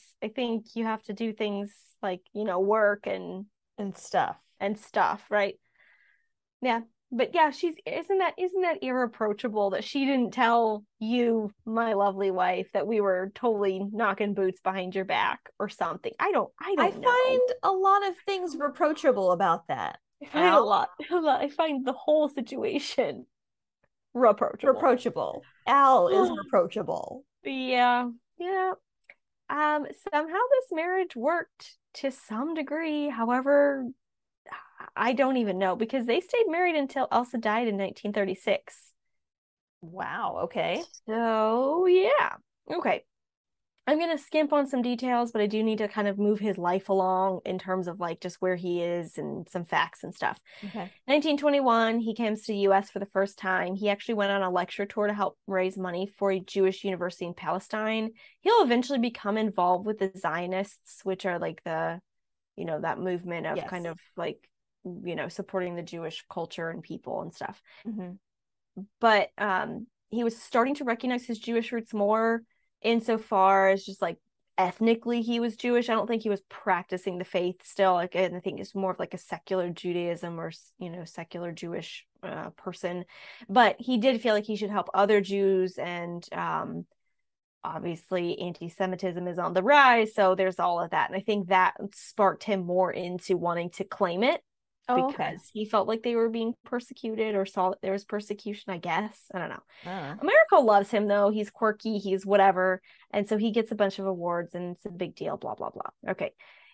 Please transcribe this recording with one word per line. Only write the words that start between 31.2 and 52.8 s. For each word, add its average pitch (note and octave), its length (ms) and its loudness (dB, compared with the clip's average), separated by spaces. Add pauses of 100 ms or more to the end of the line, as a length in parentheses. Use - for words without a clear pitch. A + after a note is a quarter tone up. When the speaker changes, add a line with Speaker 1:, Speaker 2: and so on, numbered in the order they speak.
Speaker 1:
to C#4 160 -4
some C4+ 440 -6
degree. D4+ 560 -4
However, C4 760 2 (1080)
I A#3 160 2
don't C4 240 2
even G3+ 220 0
know, F#3 180 2
because A#3 300 -2
they A#3+ 140 2
stayed A4+ 280 2
married E4+ 260 2
until C#4 360 0
Elsa B3 280 0
died A3+ 300 0
in G#3 80 0
nineteen G3 360 -4
thirty-six. - 800 -2 (880)
Speaker 2:
Wow, F3 640 -6
okay. F#3 380 -2 (240)
Speaker 1:
So, A#3 800 2
yeah. F#4+ 500 4 (340)
Okay. C#4+ 340 -2 (840)
I'm D4+ 120 4
gonna E4 200 0
skimp D4+ 340 0
on C#4+ 140 4
some C4+ 160 -2
details, A#3+ 500 0
but A3 80 0
I G#3 60 4
do G#3+ 160 0
need A3 160 2
to G#3+ 100 -2
kind G#3 180 -2
of G3+ 120 0
move G#3 200 4
his G3 200 -2
life F3 300 0
along F#3 560 2
in F#3 140 -4
terms F#3 300 -4
of, E3+ 100 -8
like, E3+ 220 -6
just F3+ 200 -10
where F#3 140 2
he F3 280 -2
is F3 360 -4
and D3+ 300 -8
some F3 160 -6
facts - 400 -2
and - 100 -12
stuff. - 240 -4 (260)
Speaker 2:
Okay. G3 260 -10 (180)
Speaker 1:
Nineteen D4 280 2
twenty-one, B3 640 4
he A3+ 140 -2
comes A3 280 -2
to A3 100 -4
the G3+ 60 -2
U G3 140 6
S G3 180 2